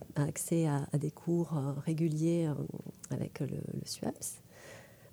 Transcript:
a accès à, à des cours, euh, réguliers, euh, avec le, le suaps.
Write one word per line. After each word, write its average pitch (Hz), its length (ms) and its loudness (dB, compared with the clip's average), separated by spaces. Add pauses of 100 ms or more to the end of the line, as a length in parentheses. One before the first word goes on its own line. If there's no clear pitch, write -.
(140)
a 147 100 4
accès 165 420 2
à, 143 260 2
à 151 60 4
des 147 120 0
cours, 170 460 0
euh, 139 160 0 (120)
réguliers, 165 640 4
euh, 151 80 2 (560)
avec - 300 -2
le, 139 60 0
le - 380 -4
suaps. - 580 -6 (720)